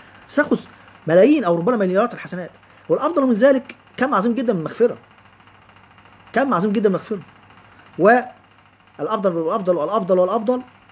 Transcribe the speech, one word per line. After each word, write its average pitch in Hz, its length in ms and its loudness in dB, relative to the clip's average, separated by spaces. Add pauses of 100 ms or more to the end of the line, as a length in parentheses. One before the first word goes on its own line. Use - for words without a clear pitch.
(280)
بس - 80 -18
تاخذ 294 240 0 (480)
ملايين 190 360 4
أو 170 120 0
ربما 196 220 0
مليارات 202 360 0
الحسنات. 180 380 -14 (380)
والأفضل 277 360 0
من 254 80 2
ذلك 254 420 2 (220)
كم 269 160 -2
عظيم 220 200 0
جدًا 233 200 -2
من 165 100 -4
مغفرة. 156 340 -2 (1400)
كم 254 200 0
عظيم 196 180 0
جدًا 208 180 0
من 185 40 2
مغفرة. 185 260 -6 (800)
و 220 200 6 (800)
الأفضل 190 380 -2
والأفضل 180 400 -2
والأفضل 185 420 0
والأفضل 220 420 0 (300)